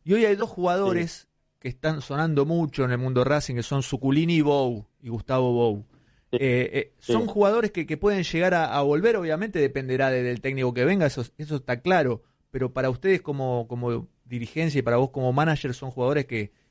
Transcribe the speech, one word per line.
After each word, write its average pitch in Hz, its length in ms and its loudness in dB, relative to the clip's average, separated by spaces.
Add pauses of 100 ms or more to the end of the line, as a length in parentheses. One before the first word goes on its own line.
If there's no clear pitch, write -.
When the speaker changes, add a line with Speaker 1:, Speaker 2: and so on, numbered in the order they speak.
Speaker 1:
Y 165 100 0
hoy 226 120 4
hay 202 100 2
dos 214 140 -4
jugadores 180 640 0
Speaker 2:
Sí. - 160 -20 (320)
Speaker 1:
que - 100 -12
están 156 320 -4
sonando 143 440 0
mucho 160 400 0
en 123 60 0
el 123 80 0
mundo 127 240 2
Racing, 139 320 0
que 120 80 -2
son 139 180 -2
Suculini 139 540 0
y 156 60 6
Bou, 139 440 2 (160)
y 127 80 -14
Gustavo 123 440 0
Bou. 113 320 2 (460)
Speaker 2:
Sí. 123 80 2
Speaker 1:
Eh, 127 340 2
eh, - 260 -4
Speaker 2:
Sí. - 140 -4
Speaker 1:
son 226 120 2
jugadores 208 460 2
que, 160 160 -6
que 151 100 -4
pueden 196 260 2
llegar 175 300 0
a, 147 240 0
a 143 60 2
volver, 175 340 2
obviamente 175 400 -4
dependerá 131 540 0
de, 127 100 0
del 123 200 -4
técnico 131 340 -2
que 123 100 2
venga, 180 220 2
eso, 131 160 -4 (160)
eso 151 160 -6
está 123 260 -6
claro. 156 400 0 (300)
Pero 127 200 -4
para 131 200 -2
ustedes 185 300 0
como, 127 460 -4
como 120 400 -6 (180)
dirigencia 139 540 -4
y - 40 4
para 120 140 2
vos 131 120 2
como 127 240 -2
manager, 147 400 0
¿son 131 180 -12
jugadores 131 340 0
que, 107 260 -6 (180)